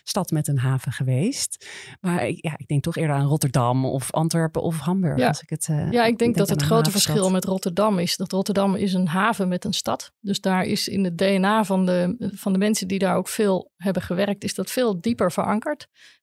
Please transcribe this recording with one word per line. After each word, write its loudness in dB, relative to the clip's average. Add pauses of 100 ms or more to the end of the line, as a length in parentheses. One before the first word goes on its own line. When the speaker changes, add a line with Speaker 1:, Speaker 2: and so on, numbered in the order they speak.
Speaker 1:
stad -2
met 0
een 2
haven 0
geweest. -2 (320)
Maar 0
ik, -4
ja, -2
ik -14
denk 2
toch -2
eerder 0
aan 2
Rotterdam 2
of -2
Antwerpen 0
of -2
Hamburg. 0
Speaker 2:
Ja. 4
Speaker 1:
Als -2
ik -20
het, -6
eh, 0 (160)
Speaker 2:
Ja, 2
ik 2
denk -14
Speaker 1:
denk 2
Speaker 2:
dat 2
Speaker 1:
aan 0
Speaker 2:
het 0
Speaker 1:
een 2
Speaker 2:
grote 4
Speaker 1:
havenstad. 0
Speaker 2:
verschil 4
met 0
Rotterdam 0
is -2
dat -4
Rotterdam 2
is 0
een 2
haven 0
met -2
een -4
stad. -6
Dus -4
daar 2
is -2
in -2
het -2
D 0
N 2
A 4
van 2
de, 0
van -4
de 2
mensen 0
die -2
daar 2
ook -2
veel 0
hebben -2
gewerkt, -2
is -4
dat -6
veel 0
dieper 0
verankerd. -2 (360)